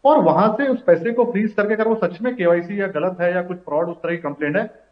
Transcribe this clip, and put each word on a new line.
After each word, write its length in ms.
और 140
वहां 340
से 160
उस 140
पैसे 300
को 120
फ्रीज 280
करके, 220
अगर 140
वो 60
सच 260
में 160
केवाईसी 440
या 60
गलत 340
है 140
या 80
कुछ 140
फ्रॉड, 320
उस 80
तरह 140
की 80
कंप्लेंट 380
है 140